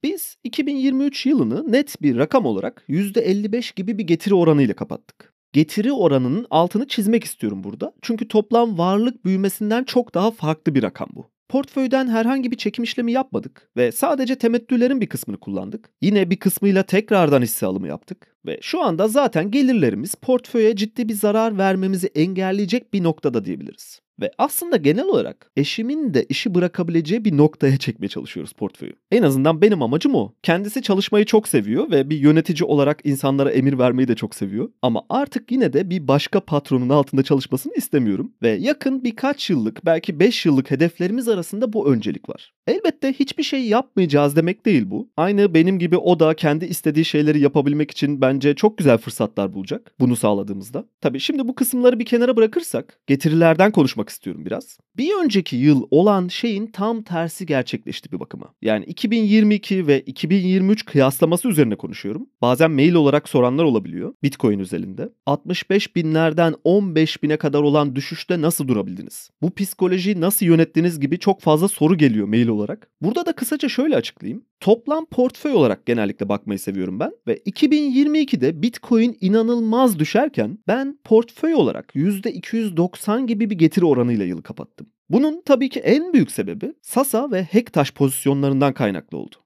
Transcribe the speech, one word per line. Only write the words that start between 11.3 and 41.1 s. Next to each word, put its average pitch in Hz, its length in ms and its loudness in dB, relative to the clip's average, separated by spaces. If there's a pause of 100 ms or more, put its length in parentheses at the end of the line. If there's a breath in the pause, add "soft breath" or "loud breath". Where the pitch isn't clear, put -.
Portföyden 262 580 -2
herhangi 240 440 -2
bir 247 60 -8
çekim 220 260 -6
işlemi 233 280 -4
yapmadık - 680 -6
ve 123 140 2
sadece 262 440 -2
temettülerin 240 680 0
bir 196 60 -2
kısmını - 300 -10
kullandık. 98 520 -10 (120)
Yine 190 280 2
bir 190 60 2
kısmıyla 196 480 0
tekrardan 185 580 2
hisse 113 240 -4
alımı 95 220 -4
yaptık - 480 -14 (100)
ve - 160 -8
şu 359 200 -4
anda 196 260 0
zaten 214 440 0
gelirlerimiz 196 640 0
portföye 233 600 0
ciddi 220 340 -4
bir 226 40 -4
zarar 214 440 0
vermemizi 190 500 0
engelleyecek 190 840 -2
bir 190 100 0
noktada 139 420 -2
diyebiliriz. - 560 -12 (200)
Ve 101 160 -4
aslında 294 400 -2
genel 165 280 2
olarak 151 500 -2
eşimin 233 580 -2
de 127 160 2
işi 175 260 -4
bırakabileceği 175 680 -2
bir 170 120 2
noktaya 147 400 2
çekmeye 110 300 -6
çalışıyoruz - 460 -12
portföyü. - 400 -10 (180)
En 233 120 4
azından 147 380 2
benim 208 200 4
amacım 156 340 0
o. 110 180 -2 (100)
Kendisi 202 380 -2
çalışmayı 208 440 2
çok 214 220 2
seviyor 135 440 0
ve 139 180 2
bir 156 80 0
yönetici 156 500 2
olarak 147 360 2
insanlara 139 480 0
emir 131 280 2
vermeyi 127 280 2
de 117 80 2
çok - 200 -8
seviyor. 107 340 -6 (120)
Ama 113 280 0
artık 277 420 -4
yine 202 220 0
de 175 160 0
bir 170 180 -4
başka 139 320 2
patronun 131 500 -2
altında 139 340 2
çalışmasını 139 540 -2
istemiyorum. 123 540 -2 (100)
Ve 117 80 2
yakın 262 540 -2
birkaç 254 460 -4
yıllık, 117 360 -2
belki 165 340 -2
beş 220 260 2
yıllık 135 260 2
hedeflerimiz 175 560 -2